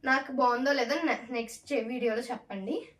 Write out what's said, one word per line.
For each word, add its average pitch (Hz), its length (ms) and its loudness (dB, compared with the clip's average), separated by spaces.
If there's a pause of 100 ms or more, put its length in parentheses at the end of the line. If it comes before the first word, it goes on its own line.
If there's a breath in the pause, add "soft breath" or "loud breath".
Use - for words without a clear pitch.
నాకు 269 260 2
బాగుందో 262 400 4
లేదో 277 240 2
నె-, 254 360 0
నెక్స్ట్ 233 420 -6
చే-, 226 140 0
వీడియోలో 240 340 0
చెప్పండి. 240 680 -6 (120)